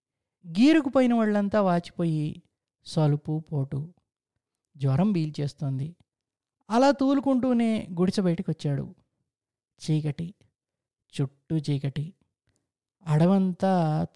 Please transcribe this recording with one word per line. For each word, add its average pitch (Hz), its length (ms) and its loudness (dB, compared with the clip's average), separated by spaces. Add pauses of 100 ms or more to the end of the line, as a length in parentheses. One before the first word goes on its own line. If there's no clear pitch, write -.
(480)
గీరుకుపోయిన 254 640 4
వాళ్ళంతా 208 460 2
వాచిపోయి, 170 800 -2 (440)
సలుపు, 156 640 -2
పోటు, 139 420 -6 (840)
జ్వరం 143 360 0
పీల్చేస్తోంది. 147 840 -6 (760)
అలా 262 200 4
తూలుకుంటూనే 262 1000 0 (100)
గుడిసె 185 240 0
బయటకొచ్చాడు. 160 720 -4 (960)
చీకటి, 156 440 -4 (880)
చుట్టూ - 360 -6
చీకటి, 143 580 -4 (920)
అడవంతా 175 1000 2 (120)